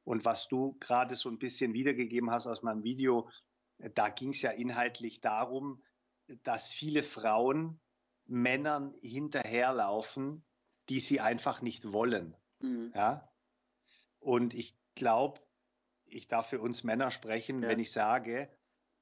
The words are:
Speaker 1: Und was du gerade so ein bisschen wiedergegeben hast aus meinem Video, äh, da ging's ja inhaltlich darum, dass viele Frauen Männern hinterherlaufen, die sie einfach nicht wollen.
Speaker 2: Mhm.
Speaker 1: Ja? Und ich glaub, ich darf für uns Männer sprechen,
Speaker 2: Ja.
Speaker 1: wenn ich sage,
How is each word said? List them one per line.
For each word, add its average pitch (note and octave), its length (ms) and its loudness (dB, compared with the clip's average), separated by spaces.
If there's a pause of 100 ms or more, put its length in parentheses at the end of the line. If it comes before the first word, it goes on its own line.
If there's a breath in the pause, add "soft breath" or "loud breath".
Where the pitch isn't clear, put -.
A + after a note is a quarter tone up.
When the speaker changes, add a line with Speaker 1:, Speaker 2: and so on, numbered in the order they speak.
Speaker 1:
Und A2 200 -2
was A2+ 240 0
du C3 320 0
gerade B2 360 2
so - 140 -2
ein A2+ 80 -8
bisschen B2 360 -2
wiedergegeben A#2+ 560 0
hast A#2 160 0
aus A#2 160 -6
meinem A2 220 -2
Video, B2 440 2 (500)
äh, - 160 -12
da G#2+ 140 4
ging's B2+ 340 -4
ja B2 80 2
inhaltlich A#2+ 680 -2
darum, C3 640 -2 (600 soft breath)
dass A#2 320 -2
viele D3+ 280 0
Frauen C3 760 2 (460)
Männern C#3 760 0
hinterherlaufen, B2 1400 0 (440)
die C3 120 0
sie C3+ 200 2
einfach A#2+ 420 0
nicht A2 300 -6
wollen. G#2 440 2 (260)
Speaker 2:
Mhm. A#2+ 320 -4
Speaker 1:
Ja? A2 360 0 (880 soft breath)
Und A#2+ 360 2
ich - 220 -10 (200)
glaub, B2+ 500 2 (580)
ich - 240 -18
darf A#2 200 0
für B2 120 -2
uns A#2 240 -4
Männer B2 280 2
sprechen, A#2 540 -4
Speaker 2:
Ja. - 20 2
Speaker 1:
wenn A2+ 100 2
ich A2+ 140 -2
sage, A#2 580 0 (520)